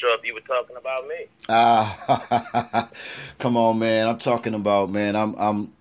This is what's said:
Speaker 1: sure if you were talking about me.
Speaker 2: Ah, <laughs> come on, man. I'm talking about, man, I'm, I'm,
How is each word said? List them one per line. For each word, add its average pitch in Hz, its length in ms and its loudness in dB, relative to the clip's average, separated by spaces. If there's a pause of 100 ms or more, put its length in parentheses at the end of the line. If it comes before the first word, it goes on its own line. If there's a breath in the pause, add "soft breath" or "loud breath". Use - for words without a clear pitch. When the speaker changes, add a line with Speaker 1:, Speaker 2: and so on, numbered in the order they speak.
Speaker 1:
sure 120 160 2
if 113 80 -16
you 117 80 -6
were 110 80 -12
talking 123 340 -4
about 131 320 -8
me. 156 80 -10 (320)
Speaker 2:
Ah, 117 1400 2 (260 loud breath)
<laughs> - 240 -18
come 123 160 0
on, 113 240 4
man. 113 300 2
I'm 113 100 -2
talking 117 340 0
about, 101 360 2
man, 104 260 0
I'm, 107 200 0
I'm, 104 460 -2